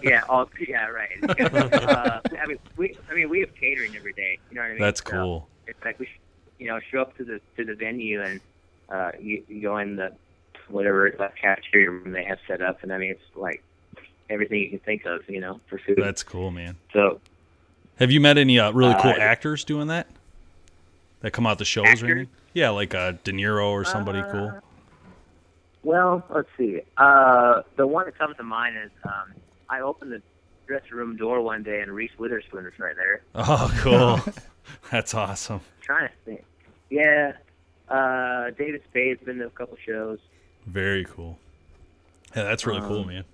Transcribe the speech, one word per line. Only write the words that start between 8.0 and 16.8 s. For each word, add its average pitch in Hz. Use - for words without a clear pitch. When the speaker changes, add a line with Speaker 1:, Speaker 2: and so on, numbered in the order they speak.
Speaker 1:
and, 95
uh, 95
you, 107
you 104
go 104
in 101
the 95
whatever, 98
like, 98
cafeteria 98
room 90
they 90
have 95
set 90
up, 92
and 95
I 95
mean, 95
it's 92
like 90
everything 104
you 101
can 98
think 107
of, 85
you 95
know, 92
for 98
food. 98
Speaker 2:
That's 101
cool, 92
man. 87